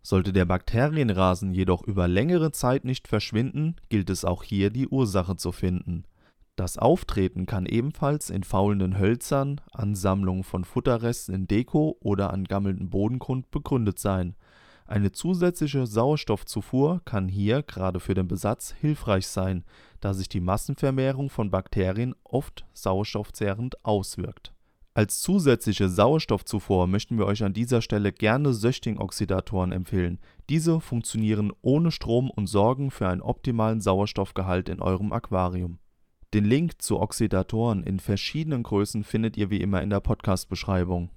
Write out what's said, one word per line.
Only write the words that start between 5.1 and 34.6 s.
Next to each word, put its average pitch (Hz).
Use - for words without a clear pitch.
zu 90
finden. 90
Das 90
Auftreten 98
kann 92
ebenfalls 143
in 92
faulenden 98
Hölzern, 135
Ansammlungen 95
von 92
Futterresten 117
in 95
Deko 123
oder 98
an 95
gammelndem 98
Bodengrund 120
begründet 123
sein. 92
Eine 101
zusätzliche 160
Sauerstoffzufuhr 131
kann 95
hier 101
gerade 92
für -
den 92
Besatz 101
hilfreich 117
sein, 92
da 98
sich 95
die 95
Massenvermehrung 135
von 104
Bakterien 98
oft -
sauerstoffzehrend 104
auswirkt. -
Als -
zusätzliche 123
Sauerstoffzufuhr 101
möchten 107
wir 104
euch 101
an 95
dieser 120
Stelle 101
gerne 127
Söchting-Oxidatoren 101
empfehlen. 90
Diese 160
funktionieren 107
ohne 156
Strom 127
und 101
sorgen 127
für -
einen 92
optimalen 113
Sauerstoffgehalt 95